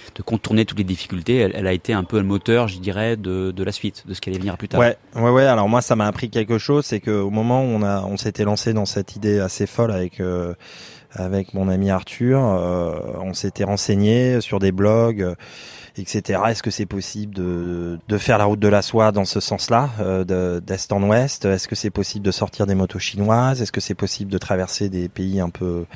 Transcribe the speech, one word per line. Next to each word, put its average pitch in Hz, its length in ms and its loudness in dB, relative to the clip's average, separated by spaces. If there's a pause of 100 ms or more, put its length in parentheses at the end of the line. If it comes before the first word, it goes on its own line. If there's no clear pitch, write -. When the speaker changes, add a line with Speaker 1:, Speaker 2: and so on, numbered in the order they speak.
(140)
Speaker 1:
de - 80 -10
contourner 110 420 0
toutes - 140 -4
les 101 60 0
difficultés. 92 520 -2
Elle, 104 180 2
elle 95 120 -4
a 92 80 2
été 92 180 -2
un 95 120 0
peu 110 120 -4
le 101 80 2
moteur, 113 420 2
je 92 120 -6
dirais, 104 400 -2
de, 95 320 -4
de 95 120 -8
la 101 100 -2
suite, - 340 -8
de 98 80 -10
ce - 80 -12
qui 95 80 -6
allait 92 80 -4
venir 92 180 -4
plus 101 120 -10
tard. - 120 0
Speaker 2:
Ouais, 120 160 4 (180)
ouais, 117 160 4
ouais. 131 140 6
Alors 113 240 4
moi, 120 140 4
ça 117 140 2
m'a 107 100 2
appris 104 240 -4
quelque 113 260 0
chose, 143 300 0
c'est 107 140 -4
que 110 100 -4
au 101 180 0
moment 117 320 2
où 131 60 0
on 110 160 0
a, 101 220 0
on 98 120 -4
s'était 107 280 -4
lancé 104 280 0
dans 104 140 0
cette - 300 -6
idée 104 220 2
assez 95 280 0
folle 113 260 0
avec, 90 280 -4
euh, 90 340 -2 (580)
avec 95 400 -4
mon 95 160 0
ami 98 220 2
Arthur, 123 520 0
euh, 87 580 0 (200)
on 92 140 -6
s'était 101 300 -4
renseigné 107 760 2
sur 101 200 -2
des 98 120 4
blogs, 107 480 4
euh, 90 140 -2 (640)
et 98 60 -10
cetera. 104 460 0
Est-ce 110 120 -4
que 110 80 -2
c'est 104 140 -4
possible 101 500 -8
de, 87 720 -4
de 104 120 2
faire 113 180 4
la 104 80 4
route 104 160 2
de 104 80 6
la 104 140 6
soie 110 300 4
dans 101 120 0
ce 98 160 -2
sens-là, 117 480 0 (100)
euh, 95 260 0
de, 90 360 -2
d'est 95 320 -6
en 101 100 2
ouest ? 113 440 2
Est-ce 95 220 2
que 110 60 -6
c'est 107 140 -4
possible 101 340 -4
de 98 100 2
sortir - 340 -2
des 98 80 2
motos 95 240 0
chinoises ? 117 640 2
Est-ce 101 100 -4
que 101 80 -4
c'est - 140 -6
possible 98 360 -4
de 98 60 0
traverser 92 540 -2
des 90 180 -4
pays 95 320 -2
un 87 80 0
peu, 87 480 -4